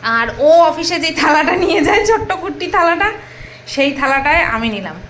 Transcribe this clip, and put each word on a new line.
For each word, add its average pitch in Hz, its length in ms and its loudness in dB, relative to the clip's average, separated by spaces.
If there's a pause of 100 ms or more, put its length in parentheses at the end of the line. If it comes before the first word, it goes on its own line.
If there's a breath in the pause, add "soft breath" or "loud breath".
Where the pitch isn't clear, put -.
আর 233 260 -2 (100)
ও 302 240 6
অফিসে 330 380 0
যেই - 140 -2
থালাটা 311 420 2
নিয়ে 339 260 0
যায়, 415 240 2
ছোট্ট 440 280 0
কুট্টি 359 340 -8
থালাটা, 359 440 2 (560 loud breath)
সেই 277 260 0
থালাটায় 269 500 0
আমি 226 260 -2
নিলাম 185 260 -8 (140)